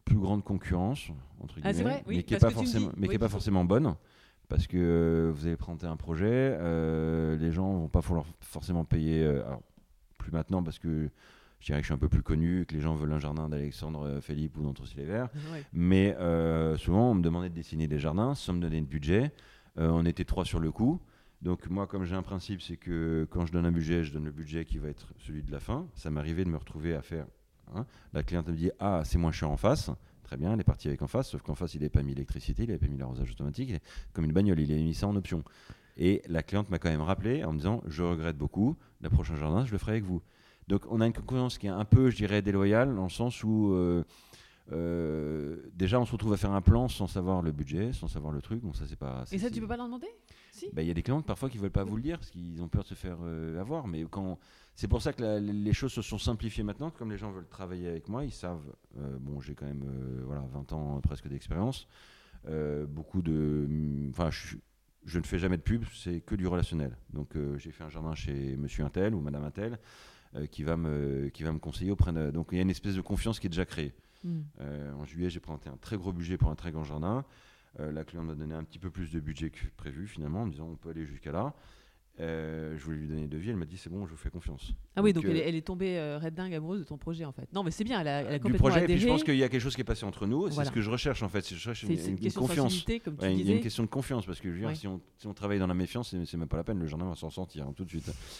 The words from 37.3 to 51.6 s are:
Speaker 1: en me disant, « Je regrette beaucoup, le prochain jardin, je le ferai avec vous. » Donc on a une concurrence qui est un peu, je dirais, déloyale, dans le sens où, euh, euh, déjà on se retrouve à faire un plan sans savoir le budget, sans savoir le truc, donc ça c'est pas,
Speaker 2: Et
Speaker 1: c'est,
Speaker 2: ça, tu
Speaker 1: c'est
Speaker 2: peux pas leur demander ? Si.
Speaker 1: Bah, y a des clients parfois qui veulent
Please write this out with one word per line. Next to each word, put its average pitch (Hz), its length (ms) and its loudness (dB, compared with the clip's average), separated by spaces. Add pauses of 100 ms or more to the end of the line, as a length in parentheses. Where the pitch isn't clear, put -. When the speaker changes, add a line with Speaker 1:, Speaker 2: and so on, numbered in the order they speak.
Speaker 1:
en 80 80 0
me 78 60 0
disant, « 98 280 2
Je 78 160 -2
regrette 82 340 0
beaucoup, 98 380 2 (240)
le 78 100 -4
prochain 80 280 4
jardin, 78 280 2
je 117 60 -4
le 101 60 0
ferai 107 160 -2
avec 110 100 0
vous. » 90 180 -2 (460)
Donc 101 220 2
on 113 100 0
a 113 80 6
une 117 60 2
concurrence 127 440 -2
qui 101 100 -6
est - 20 -2
un 98 160 -2
peu, 127 240 10
je 110 80 2
dirais, 104 240 2
déloyale, 101 520 4
dans 95 100 0
le 92 60 0
sens 117 360 -4
où, 107 260 4
euh, 87 320 4 (680)
euh, 78 840 -2 (160)
déjà 92 260 4
on 120 60 2
se - 60 -4
retrouve 110 220 0
à 98 40 4
faire 98 140 0
un 98 100 2
plan 120 280 8
sans 120 180 -2
savoir 92 340 0
le 82 100 2
budget, 76 420 -2
sans 82 140 -4
savoir 76 240 -4
le 73 100 -2
truc, 113 200 -6
donc 98 140 -6
ça - 120 -6
c'est 71 80 -12
pas, 64 280 -6
Speaker 2:
Et - 20 -10
Speaker 1:
c'est, - 140 -6
Speaker 2:
ça, 214 80 -2
tu 220 80 -6
Speaker 1:
c'est 226 60 -6
Speaker 2:
peux 220 60 -6
pas 233 100 -4
leur 240 100 -8
demander ? 247 200 -8 (440)
Si. - 220 -14
Speaker 1:
Bah, - 100 -2
y 85 80 0
a - 20 0
des 85 80 0
clients 139 200 0
parfois 131 280 -4
qui 123 80 -10
veulent 98 140 -2